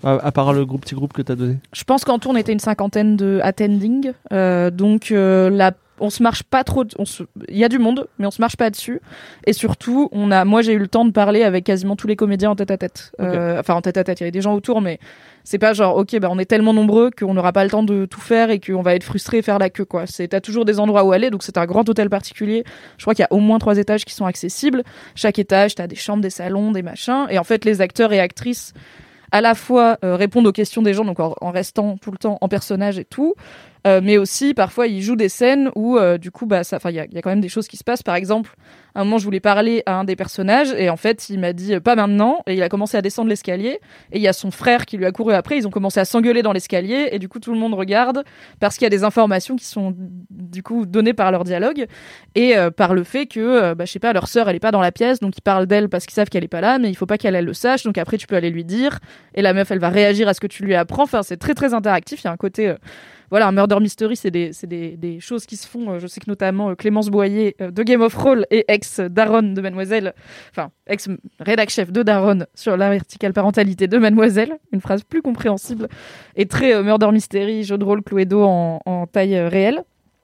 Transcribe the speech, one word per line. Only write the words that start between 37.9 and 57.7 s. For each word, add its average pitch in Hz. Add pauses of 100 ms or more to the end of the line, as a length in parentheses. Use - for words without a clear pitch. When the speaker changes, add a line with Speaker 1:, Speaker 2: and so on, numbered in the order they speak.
Speaker 2:
Par 175
exemple, 202 (400)
à 202
un 196
moment, 220
je 196
voulais 196
parler 214
à 185
un 190
des 190
personnages 214
et 180
en 165
fait, 220
il 196
m'a 175
dit, 190
euh, « 175
Pas 233
maintenant », 208
et 190
il 185
a 180
commencé 208
à 202
descendre 220
l'escalier 208 (320)
et -
il 214
y 196
a 185
son 190
frère -
qui 214
lui 185
a 190
couru 226
après. 196
Ils 220
ont 196
commencé 196
à 190
s'engueuler 233
dans 208
l'escalier 214
et 202
du 185
coup, 233
tout 226
le 226
monde 220
regarde 220 (380)
parce 202
qu'il -
y -
a 214
des 196
informations 214
qui -
sont, 190 (360)
du 180
coup, 226
données 214
par 190
leur 180
dialogue 214 (480)
et, 240
euh, 175
par 185
le 180
fait 254
que, 226
euh, 220
bah, 170
je -
sais 190
pas, 233
leur -
sœur, 226
elle 180
est 180
pas 220
dans 202
la 180
pièce, 247
donc 196
ils -
parlent 190
d'elle 208
parce 180
qu'ils -
savent 208
qu'elle 175
est 170
pas 170
là, 240
mais 233
il 180
faut 185
pas 214
qu'elle, 196
elle 175
le 170
sache, 254